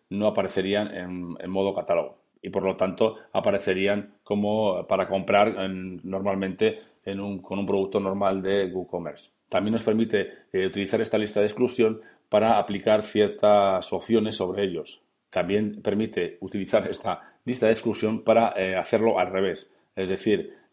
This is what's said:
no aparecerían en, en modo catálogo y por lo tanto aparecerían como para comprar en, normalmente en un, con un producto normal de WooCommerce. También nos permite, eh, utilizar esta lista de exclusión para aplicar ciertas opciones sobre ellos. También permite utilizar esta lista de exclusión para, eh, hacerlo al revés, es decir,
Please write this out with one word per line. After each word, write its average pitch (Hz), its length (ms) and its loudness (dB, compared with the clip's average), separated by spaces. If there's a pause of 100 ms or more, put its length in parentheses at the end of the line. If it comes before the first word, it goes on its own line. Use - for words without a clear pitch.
no 101 160 -2
aparecerían 101 720 0
en, 90 440 -10
en 90 120 -10
modo 95 240 0
catálogo 85 420 -2 (240)
y 98 80 -12
por 92 140 -4
lo 95 120 0
tanto 95 420 0 (140)
aparecerían 101 920 0
como 104 640 -2
para 95 200 0
comprar 98 520 2
en, 92 440 -6
normalmente 95 760 -2 (260)
en 98 140 -8
un, 101 180 -6
con 98 220 -8
un 101 80 -4
producto 98 320 0
normal 98 420 0
de 98 240 0
WooCommerce. 87 640 -8 (180)
También 101 260 0
nos 113 100 -2
permite, 107 480 0 (200)
eh, 95 140 0
utilizar 101 360 -2
esta 110 180 -2
lista 104 200 -2
de 104 60 4
exclusión 113 560 0 (280)
para 110 280 4
aplicar 104 460 2
ciertas 104 920 4
opciones 107 420 0
sobre 95 280 -2
ellos. 85 400 -6 (260)
También 101 520 0
permite 101 600 -2
utilizar 98 500 -2
esta 95 300 -6 (240)
lista 123 220 0
de 113 40 8
exclusión 110 540 0
para, 113 320 6
eh, 95 180 0
hacerlo 107 420 2
al 92 100 2
revés, 92 460 -4 (220)
es 95 140 -2
decir, 95 480 0 (160)